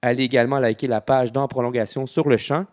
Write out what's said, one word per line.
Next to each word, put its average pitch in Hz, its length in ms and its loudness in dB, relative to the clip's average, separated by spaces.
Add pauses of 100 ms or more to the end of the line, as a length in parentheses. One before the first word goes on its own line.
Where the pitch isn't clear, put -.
Allez 123 240 0
également 127 360 2
liker 117 260 0
la 113 140 0
page 127 320 0
d'En 135 160 -2
Prolongation 123 580 -4
sur 147 220 0
le 123 80 6
champ. 156 360 -2